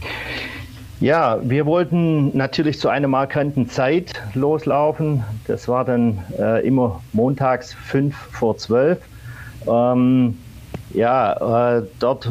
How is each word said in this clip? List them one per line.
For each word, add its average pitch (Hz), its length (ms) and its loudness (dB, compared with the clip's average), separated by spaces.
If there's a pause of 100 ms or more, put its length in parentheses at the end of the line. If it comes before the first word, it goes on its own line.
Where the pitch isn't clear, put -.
(1000)
Ja, 131 440 4
wir 135 220 2
wollten 165 720 2
natürlich 143 420 0
zu 143 100 2
einer 139 180 2
markanten 135 600 0
Zeit 156 440 0 (220)
loslaufen. 147 880 0 (240)
Das - 200 -4
war 123 160 2
dann, 117 360 2 (200)
äh, 110 260 2
immer 123 360 2 (100)
montags 127 600 0
fünf 143 420 -2
vor - 420 -2
zwölf. 151 420 2 (680)
Ähm, 123 680 4 (580)
ja, 120 840 2
äh, 113 60 0 (160)
dort, 120 280 0
äh, - 40 0